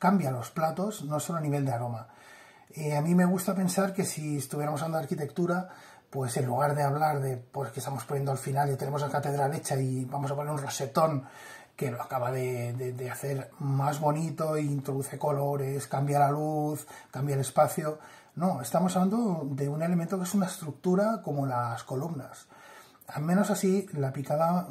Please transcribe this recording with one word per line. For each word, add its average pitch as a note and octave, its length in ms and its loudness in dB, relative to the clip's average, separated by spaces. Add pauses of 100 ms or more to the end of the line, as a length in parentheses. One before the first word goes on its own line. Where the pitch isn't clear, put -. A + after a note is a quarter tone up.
cambia E3+ 320 4
los A#2+ 180 -6
platos, E3 540 -2
no D3 160 -2
solo E3+ 180 -4
a D#3 40 -2
nivel C#3+ 220 0
de C3 80 0
aroma. A#2 360 -6 (640)
Eh, D3 260 -2
a D3 40 2
mí E3 140 4
me F3+ 120 8
gusta F#3 280 2
pensar F#3+ 400 0
que F3+ 100 0
si D3 340 -4
estuviéramos D3 420 -4
hablando D#3+ 180 -2
de - 60 -2
arquitectura, F3 640 -2 (420)
pues C3 260 -4
en C3+ 100 0
lugar C#3+ 300 2
de D3 80 0
hablar C#3+ 360 2
de, C3 160 -2
pues, B2+ 360 -8
que C3+ 80 -8
estamos C3+ 240 -6
poniendo C#3 260 -2
al C3 80 -2
final C#3+ 320 0
y C3 60 0
tenemos C3+ 260 -2
la C#3 80 -2
catedral C#3+ 420 0
hecha - 220 -4
y C3 300 0
vamos C#3 260 -4
a C#3+ 60 -2
poner D3 160 -4
un C#3+ 80 -2
rosetón C#3 640 0 (500)
que C3+ 160 -4
lo A#2 100 -6
acaba B2 300 -2
de, B2+ 440 -2
de, B2+ 180 -4
de B2 180 -8
hacer C3+ 480 -6
más C#3 400 0
bonito, D#3 580 0
introduce C#3 640 -2
colores, C#3+ 680 -2
cambia C#3+ 320 2
la C#3 100 6
luz, D3+ 560 0 (240)
cambia C#3 240 -2
el C3+ 60 2
espacio. D3+ 580 2 (380)
No, C3+ 260 0
estamos F3 320 2
hablando F#3+ 500 2
de C#3 240 -2
un D3+ 140 0
elemento E3+ 340 2
que F#3 60 0
es F3+ 120 -4
una F#3+ 120 4
estructura F#3 720 0
como C#3+ 260 -2
las A#2+ 360 -2
columnas. C#3 640 -6 (640)
Al D3 140 -6
menos F#3+ 280 4
así F#3+ 440 4
la C3+ 180 0
picada, D#3+ 580 2